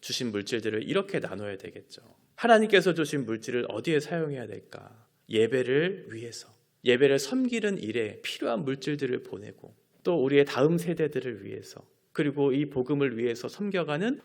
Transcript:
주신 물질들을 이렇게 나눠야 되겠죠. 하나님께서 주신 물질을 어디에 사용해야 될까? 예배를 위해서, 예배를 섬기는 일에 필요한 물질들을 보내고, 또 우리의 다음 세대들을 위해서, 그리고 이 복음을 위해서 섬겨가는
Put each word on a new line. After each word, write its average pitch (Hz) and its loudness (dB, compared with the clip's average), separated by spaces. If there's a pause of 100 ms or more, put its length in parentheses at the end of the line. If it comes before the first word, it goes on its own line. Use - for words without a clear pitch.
주신 127 -4
물질들을 107 -2
이렇게 190 0
나눠야 98 -8
되겠죠. - -18 (360)
하나님께서 214 6
주신 147 0
물질을 113 -2
어디에 131 0
사용해야 147 -4
될까? 104 -16 (320)
예배를 127 2
위해서, 113 -14 (380)
예배를 135 6
섬기는 233 -2
일에 107 -4
필요한 226 -4
물질들을 135 -4
보내고, - -16 (300)
또 180 2
우리의 143 6
다음 156 2
세대들을 147 -4
위해서, - -14 (300)
그리고 143 2
이 143 0
복음을 135 0
위해서 117 -2
섬겨가는 185 -4